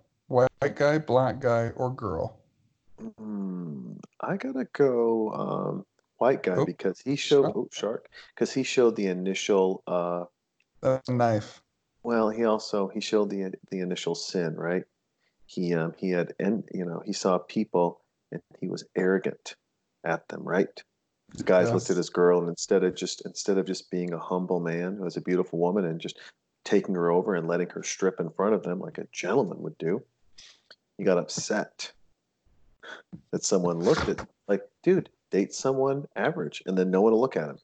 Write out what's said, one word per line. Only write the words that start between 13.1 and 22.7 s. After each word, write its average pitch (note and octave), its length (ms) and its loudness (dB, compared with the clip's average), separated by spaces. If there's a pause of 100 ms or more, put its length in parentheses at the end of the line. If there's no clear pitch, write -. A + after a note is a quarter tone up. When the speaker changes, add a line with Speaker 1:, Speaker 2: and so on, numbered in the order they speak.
Speaker 2:
the, F#2+ 220 -6 (180)
the F#2+ 100 -4
initial F2+ 340 -4
sin, E2 420 -4
right? E2+ 280 -2 (600)
He, F2 280 -2
um, E2 240 0
he F#2+ 120 -2
had, E2+ 280 0
and, G2 340 -2
you F#2 140 -6
know, E2+ 180 -8
he G2+ 80 -6
saw F#2 260 2
people F2 600 0 (320)
and E2+ 80 -10 (200)
he F#2 80 -6
was F#2 160 -6 (120)
arrogant F#2 600 0 (480)
at E2 240 -4
them, - 160 -10
right? - 380 -2 (540)
The - 80 -8
guys F#2 280 4
looked - 140 0
at - 40 0
Speaker 1:
Yes. F2+ 80 2
Speaker 2:
his E2+ 120 -2
girl, F2 300 4
and E2+ 80 -2
instead F#2 360 2